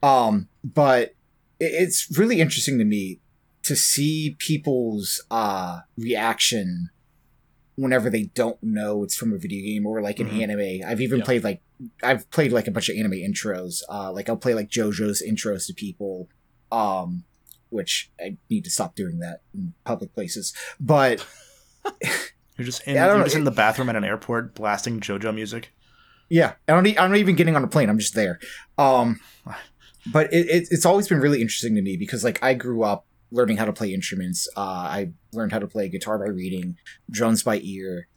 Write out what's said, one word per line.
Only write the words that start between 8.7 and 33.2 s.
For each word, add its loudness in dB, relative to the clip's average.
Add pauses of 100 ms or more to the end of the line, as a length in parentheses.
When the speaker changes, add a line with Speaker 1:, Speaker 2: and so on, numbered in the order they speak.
Speaker 1:
it's -4
from -2
a -2
video -6
game -2
or, -2
like, -4
an -2
Speaker 2:
Mm-hmm. -2
Speaker 1:
anime. -4
I've -2
even 0
Speaker 2:
Yeah. -2
Speaker 1:
played, 2
like, -4 (420)
I've 0
played, 2
like, 2
a -2
bunch -2
of -4
anime 0
intros. -6
Uh, -8
like, -6
I'll 0
play, 0
like, -2
JoJo's -2
intros -4
to -10
people, -10 (460)
um, -2 (460)
which -6
I -10 (140)
need -2
to -14
stop -4
doing -6
that -12 (120)
in -8 (120)
public -6
places. -8 (260)
But 2 (580)
<laughs> -8 (640)
Speaker 3:
You're -6
just -8
in, 0
Speaker 1:
I 6
don't 6
Speaker 3:
you're 6
Speaker 1:
know. 4
Speaker 3:
just 2
in 2
Speaker 1:
It 2
Speaker 3:
the 2
bathroom 2
at -2
an 0
airport -4
blasting -2
JoJo -4
music. -8 (580)
Speaker 1:
Yeah, 4 (120)
I 6
don't 8
e-, 4
I'm 4
not 6
even 4
getting 4
on 2
a -2
plane. 4
I'm 4
just -4
there. 0 (380)
Um, 4 (880)
but 2
it, 4
it, 2
it's 2
always 4
been 2
really 4
interesting 0
to 2
me -2
because, -4
like, -2
I 4
grew -2
up 0 (260)